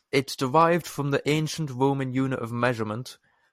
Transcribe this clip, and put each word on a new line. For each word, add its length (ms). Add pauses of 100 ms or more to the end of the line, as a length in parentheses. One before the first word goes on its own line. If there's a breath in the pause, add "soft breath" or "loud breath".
(120)
it's 240
derived 500
from 240
the 180
ancient 420
Roman 420
unit 280
of 120
measurement 680 (340)